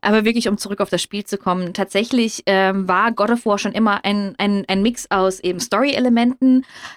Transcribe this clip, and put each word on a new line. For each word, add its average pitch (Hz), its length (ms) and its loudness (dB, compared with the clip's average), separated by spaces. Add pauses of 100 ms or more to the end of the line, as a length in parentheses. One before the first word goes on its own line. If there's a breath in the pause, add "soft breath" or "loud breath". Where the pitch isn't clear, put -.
aber 214 220 2
wirklich, 233 240 0
um 202 100 0
zurück 202 240 -8
auf 190 80 -2
das 175 120 -2
Spiel 202 240 -8
zu 202 120 -6
kommen, 180 360 -4
tatsächlich, 220 720 -2
ähm, 190 420 2
war 196 240 2
God 214 200 0
of 233 160 0
War 202 100 2
schon 202 160 -4
immer 208 320 0
ein, 202 320 -2
ein, 202 300 0
ein 190 160 0
Mix 240 260 -2
aus 190 300 0
eben 180 200 -4
Story-Elementen, 254 1040 2 (340 loud breath)